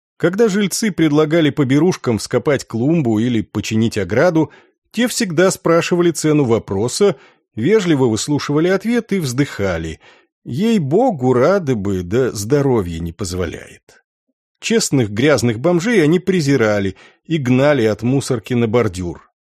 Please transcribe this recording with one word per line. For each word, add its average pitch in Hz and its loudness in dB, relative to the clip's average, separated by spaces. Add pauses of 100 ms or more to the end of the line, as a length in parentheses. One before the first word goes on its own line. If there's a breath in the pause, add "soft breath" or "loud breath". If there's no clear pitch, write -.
(200)
Когда 196 2
жильцы 202 -2
предлагали 156 2
поберушкам 143 0
вскопать 127 -2
клумбу 120 0
или 117 0
починить 110 -2
ограду, 139 0 (400 soft breath)
те 240 -2
всегда 185 0
спрашивали 170 0
цену 151 2
вопроса, 117 0 (400 soft breath)
вежливо 160 2
выслушивали 143 0
ответ 214 -2
и 196 0
вздыхали. 98 -4 (420 soft breath)
Ей-богу, 165 0
рады 135 2
бы, 95 -4
да 113 0
здоровье 113 0
не 85 -8
позволяет. - -10 (560)
Честных 143 0
грязных 120 0
бомжей 175 2
они 165 2
презирали 117 0 (260 soft breath)
и 160 -2
гнали 131 2
от 104 -2
мусорки 127 -2
на 117 2
бордюр, 92 -2